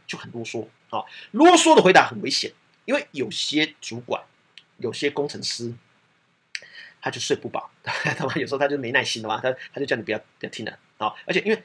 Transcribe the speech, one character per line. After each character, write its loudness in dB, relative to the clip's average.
就 -10
很 -14
啰 -8
嗦 -8
啊， -4
啰 8
嗦 6
的 8
回 8
答 8
很 -10
危 -4
险， -4
因 -2
为 -2
有 -4
些 -2
主 -10
管、 -6
有 -6
些 -2
工 -2
程 -12
师， -6
他 -6
就 -8
睡 -2
不 -10
饱， -8
<laughs> -20
他 -4
妈 -4
有 -4
时 -8
候 -2
他 2
就 0
没 -4
耐 2
心 -6
的 -8
嘛， 0
他， 0
他 -10
就 -4
叫 0
你 -4
不 -6
要， -2
不 -14
要 -8
听 -10
了 -8
啊。 -2
而 -2
且 2
因 0
为 -4